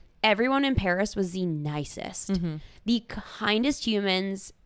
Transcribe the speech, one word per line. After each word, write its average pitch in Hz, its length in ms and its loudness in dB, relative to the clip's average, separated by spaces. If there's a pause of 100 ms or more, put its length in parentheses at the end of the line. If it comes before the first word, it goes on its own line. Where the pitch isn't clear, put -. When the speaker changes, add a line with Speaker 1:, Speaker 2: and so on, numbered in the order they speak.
(220)
Speaker 1:
everyone 254 420 4
in 269 100 2
Paris 190 420 0
was 185 160 0
the 185 120 -2
nicest, 151 880 -4
Speaker 2:
Mm-hmm. 170 240 -2 (300)
Speaker 1:
the 233 220 0
kindest 220 800 -2
humans 196 640 0 (140)